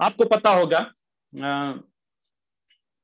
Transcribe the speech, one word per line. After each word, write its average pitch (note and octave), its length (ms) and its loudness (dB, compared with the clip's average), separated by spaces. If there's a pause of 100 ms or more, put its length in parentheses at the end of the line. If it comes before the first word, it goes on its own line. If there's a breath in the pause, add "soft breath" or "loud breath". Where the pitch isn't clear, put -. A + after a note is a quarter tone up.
आपको G#3 240 0
पता G#3+ 260 2
होगा, E3+ 280 2 (560)
अ, C#3 380 -6 (1300)